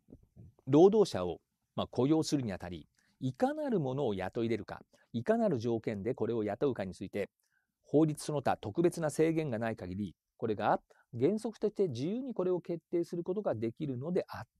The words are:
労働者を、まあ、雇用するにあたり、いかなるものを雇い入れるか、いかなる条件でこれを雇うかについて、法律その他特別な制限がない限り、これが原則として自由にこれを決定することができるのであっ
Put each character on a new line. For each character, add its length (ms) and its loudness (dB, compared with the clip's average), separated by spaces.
労 240 10
働 200 4
者 140 -2
を、 160 -4
ま 100 -2
あ、 40 -2
雇 180 2
用 160 4
す 140 -2
る 60 -2
に 100 -4
あ 60 -6
た 100 -10
り、 200 -12
い 120 -2
か 220 0
な 140 -4
る 120 0
も 140 -2
の 120 -2
を 80 0
雇 280 -4
い 20 0
入 40 0
れ 80 0
る 80 -10
か、 180 -14
い 120 -4
か 140 2
な 100 2
る 100 0
条 220 -2
件 220 -6
で 120 -2
こ 120 -2
れ 80 -2
を 100 0
雇 260 0
う 40 -2
か 100 -6
に 100 -8
つ 100 -10
い 60 -10
て、 200 -6
法 200 4
律 180 -2
そ 100 -6
の 100 -4
他 140 2
特 260 -2
別 180 2
な 100 0
制 220 2
限 180 -2
が 80 -2
な 120 -2
い 60 -6
限 200 -8
り、 180 -4
こ 100 -4
れ 80 0
が 260 2
原 200 2
則 200 -6
と 100 0
し 60 -4
て 140 2
自 180 -4
由 140 -2
に 140 -8
こ 100 -2
れ 60 0
を 100 0
決 300 -8
定 140 0
す 120 -6
る 80 -4
こ 100 -4
と 80 -4
が 120 -2
で 180 -2
き 140 -8
る 120 -6
の 140 -6
で 160 0
あ 140 -10
っ 40 -14